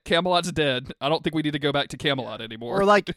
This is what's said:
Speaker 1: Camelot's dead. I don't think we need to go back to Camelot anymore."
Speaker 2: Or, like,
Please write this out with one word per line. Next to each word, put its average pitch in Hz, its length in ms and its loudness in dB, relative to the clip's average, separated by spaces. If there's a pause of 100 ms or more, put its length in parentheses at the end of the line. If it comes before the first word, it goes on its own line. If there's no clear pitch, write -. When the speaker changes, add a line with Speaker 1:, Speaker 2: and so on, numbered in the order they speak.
Speaker 1:
Camelot's 175 460 2
dead. 139 480 -2
I 135 100 -2
don't 160 140 0
think 160 120 -2
we 156 60 2
need 151 120 -2
to 147 60 -4
go 143 120 0
back 139 180 -2
to - 80 -12
Camelot 117 440 -4
anymore." 117 380 -4
Speaker 2:
Or, 196 60 4
like, 208 320 6